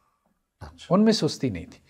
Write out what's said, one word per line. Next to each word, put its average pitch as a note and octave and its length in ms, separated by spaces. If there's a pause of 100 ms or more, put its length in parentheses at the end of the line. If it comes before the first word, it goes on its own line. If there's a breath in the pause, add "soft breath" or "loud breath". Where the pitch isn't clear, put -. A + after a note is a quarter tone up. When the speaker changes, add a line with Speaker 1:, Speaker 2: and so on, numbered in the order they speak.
(640)
Speaker 1:
अच्छा। - 320
Speaker 2:
उनमें G#3+ 180
सुस्ती C#3 380
नहीं F2 140
थी। - 240